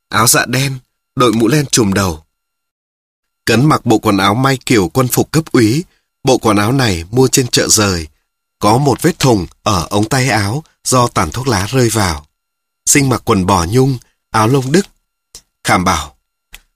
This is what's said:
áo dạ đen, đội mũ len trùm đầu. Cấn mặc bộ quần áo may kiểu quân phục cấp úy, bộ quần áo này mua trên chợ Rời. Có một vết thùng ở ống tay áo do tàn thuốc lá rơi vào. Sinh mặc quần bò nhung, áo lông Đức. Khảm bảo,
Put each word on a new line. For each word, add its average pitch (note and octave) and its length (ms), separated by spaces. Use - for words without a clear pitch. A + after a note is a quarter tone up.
áo A2 180
dạ B2+ 180
đen, C3 320
đội B2 180
mũ A2+ 140
len D3 180
trùm G#2 280
đầu. F#2+ 300
Cấn A#2 200
mặc C#3+ 200
bộ A2 140
quần G#2+ 180
áo G2 180
may C3 300
kiểu G2 280
quân B2+ 140
phục - 240
cấp D#3 200
úy, B2+ 320
bộ B2+ 140
quần G#2+ 200
áo G#2 140
này A2 400
mua B2+ 160
trên B2 200
chợ - 200
Rời. F#2+ 400
Có G#2+ 180
một C#3 240
vết F3+ 180
thùng G#2+ 280
ở F#2 260
ống G#2 200
tay C3 200
áo A2 340
do B2+ 240
tàn F#2 240
thuốc B2+ 160
lá G2+ 200
rơi A#2+ 220
vào. F#2 380
Sinh C#3 240
mặc A2+ 160
quần G2+ 200
bò F2+ 200
nhung, B2+ 320
áo A2 180
lông C3 240
Đức. F#3+ 160
Khảm G2+ 200
bảo, D#2 320